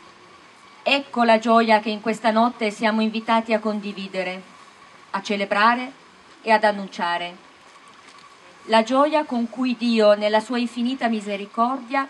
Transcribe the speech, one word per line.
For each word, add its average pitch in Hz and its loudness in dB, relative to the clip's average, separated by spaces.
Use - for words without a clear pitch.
Ecco 269 -2
la 226 4
gioia 226 2
che 220 -6
in 208 -6
questa 220 -2
notte 226 0
siamo 220 0
invitati 226 -2
a 214 2
condividere, 196 -8
a 196 -6
celebrare 214 2
e 220 -2
ad 214 4
annunciare. 185 -2
La 220 4
gioia 294 2
con 233 -4
cui 254 -4
Dio, 226 4
nella 214 2
sua 240 -4
infinita 247 -2
misericordia, 226 -4